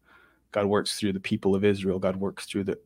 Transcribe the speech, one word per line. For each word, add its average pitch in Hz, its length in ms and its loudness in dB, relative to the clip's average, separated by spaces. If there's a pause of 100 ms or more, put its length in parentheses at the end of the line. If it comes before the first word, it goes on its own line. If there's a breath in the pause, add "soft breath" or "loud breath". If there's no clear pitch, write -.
(520 soft breath)
God 101 140 0
works 101 320 0
through 101 140 0
the 95 80 -4
people 98 340 0
of 98 100 2
Israel. 98 340 2
God 95 180 0
works 95 300 -6
through 101 180 -4
the, 98 220 -4